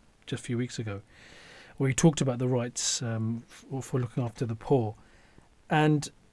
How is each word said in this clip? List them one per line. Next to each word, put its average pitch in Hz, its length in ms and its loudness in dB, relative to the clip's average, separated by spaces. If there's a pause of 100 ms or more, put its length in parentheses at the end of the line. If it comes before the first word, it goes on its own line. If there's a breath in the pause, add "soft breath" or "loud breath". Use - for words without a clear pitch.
(240)
just - 200 -8
a - 20 -16
few 123 100 -2
weeks 120 220 -4
ago, 104 220 -6 (800 soft breath)
where 135 100 2
he 131 60 0
talked 165 260 6
about 131 180 0
the 131 80 0
rights, 123 560 -2
um, 113 480 -2
f-, - 340 -10
for - 140 -2
looking 127 240 -2
after 117 240 -4
the 113 80 -2
poor. 110 400 0 (760 soft breath)
And 151 400 4 (240)